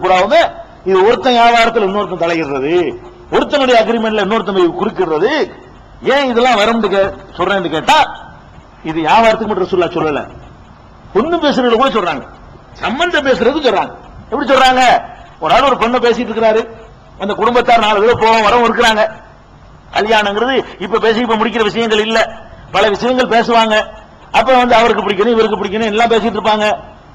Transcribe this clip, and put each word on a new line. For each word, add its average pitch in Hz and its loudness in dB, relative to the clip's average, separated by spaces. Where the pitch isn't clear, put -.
பூராவுமே, 190 2
இது 190 2
ஒருத்தன் 262 2
வியாபாரத்துல 233 2
இன்னொருத்தன் 185 -4
தலையிடுறது, 156 -2
ஒருத்தனுடைய 247 2
அக்ரிமெண்ட்ல 220 0
இன்னொருத்தன் 202 -2
போய் 175 0
குறுக்கிடுறது. 185 -2
ஏன் 262 0
இதெல்லாம் 240 2
வரும்னு 220 0
கே-, 196 0
சொல்றேன்னு 185 -2
கேட்டா, - 0
இது 160 -6
வியாபாரத்துக்கு 220 2
மட்டும் 185 -2
ரசூலுல்லாஹ் 175 0
சொல்லல, 151 -4
பொண்ணு 302 0
பேசுறது 262 0
கூட 240 2
சொல்றாங்க, 175 -4
சம்பந்தம் 294 -4
பேசுறது 254 0
சொல்றாங்க. 196 -2
எப்படி 269 -4
சொல்றாங்க? 254 4
ஒரு 156 0
ஆள் 240 4
ஒரு 269 2
பொண்ணை 233 -2
பேசிட்டு 233 0
இருக்கிறாரு, 226 0
அந்த 202 -6
குடும்பத்தார் 240 2
நாலு 214 0
பேர் 233 2
போவோம் 226 2
வரவும் 233 2
இருக்கிறாங்க. 220 2
கல்யாணங்கிறது 214 0
இப்ப 190 -4
பேசி, 220 0
இப்ப 226 -2
முடிக்கிற 220 -2
விஷயங்கள் 214 -2
இல்ல, 220 -2
பல 202 2
விஷயங்கள் 226 0
பேசுவாங்க. 220 0
அப்ப 233 2
வந்து 247 2
அவருக்கு 220 2
பிடிக்கணும், 202 0
இவருக்கு 220 2
பிடிக்கணும், 202 -4
எல்லாம் 226 0
பேசிட்டு 220 0
இருப்பாங்க. 214 0